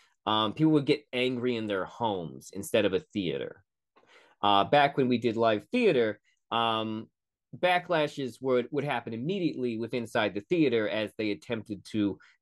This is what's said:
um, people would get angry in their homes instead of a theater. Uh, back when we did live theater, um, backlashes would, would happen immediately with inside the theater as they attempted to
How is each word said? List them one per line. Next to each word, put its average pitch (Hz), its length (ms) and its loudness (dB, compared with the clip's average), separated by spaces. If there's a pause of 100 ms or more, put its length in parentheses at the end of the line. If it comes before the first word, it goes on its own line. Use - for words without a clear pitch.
(280)
um, 107 260 2
people 156 200 2
would 139 120 4
get 143 260 0
angry 123 460 -2
in 110 80 -6
their 98 180 -2
homes 87 720 -6
instead 101 320 2
of 92 80 2
a 87 180 -2
theater. 78 520 -4 (800)
Uh, 101 200 4
back 143 320 4
when 131 120 2
we 123 100 2
did 113 180 -2
live 113 360 2
theater, 151 480 2 (320)
um, 110 560 -2 (500)
backlashes 160 840 0
would, 127 320 0
would 147 120 -2
happen 120 300 -4
immediately 127 640 -4
with 113 180 -6
inside 110 400 0
the 101 60 -6
theater 120 460 2
as 107 300 -4
they 110 140 -2
attempted 104 540 -8
to 101 340 -2 (220)